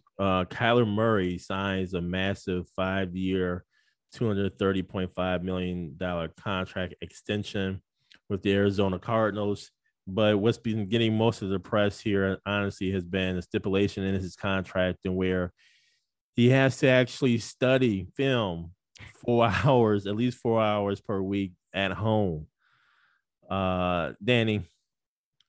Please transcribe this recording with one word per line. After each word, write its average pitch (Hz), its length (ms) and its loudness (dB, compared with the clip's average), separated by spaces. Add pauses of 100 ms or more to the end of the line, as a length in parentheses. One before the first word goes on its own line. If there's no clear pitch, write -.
(180)
uh, 95 280 2
Kyler 120 400 2
Murray 104 520 0
signs 95 560 -4
a 87 60 -2
massive 92 680 -4
five-year, 92 960 -2 (480)
two 120 140 -4
hundred 98 320 -2
thirty 95 240 0
point 92 320 -6
five 90 300 -2
million 90 520 -4
dollar 87 300 -4
contract 92 720 -6
extension 98 800 -6 (480)
with 98 140 -6
the 101 100 2
Arizona 98 460 2
Cardinals. 104 720 -2 (380)
But 104 320 4
what's 117 180 2
been 107 300 -2
getting 113 280 2
most 113 240 2
of 95 100 -4
the 98 100 -2
press 104 400 0
here, 98 440 0
honestly, 98 460 -2
has 95 140 -2
been 92 340 -2
a 87 40 -4
stipulation 98 600 0
in 95 140 0
his 92 180 -6
contract, 92 680 -2
and 92 100 -2
where 92 380 0 (840)
he 120 140 6
has 135 300 4
to 139 100 4
actually 127 500 2
study 123 800 0
film 101 560 -2 (520)
four 117 220 4
<laughs> 92 180 0
hours, 107 440 4
at 104 80 -2
least 123 220 0
four 113 220 0
hours 104 400 0
per 98 200 -4
week 98 320 -2 (200)
at 95 200 -2
home. 95 560 0 (1000)
Uh, 90 720 -2
Danny, 110 400 0 (880)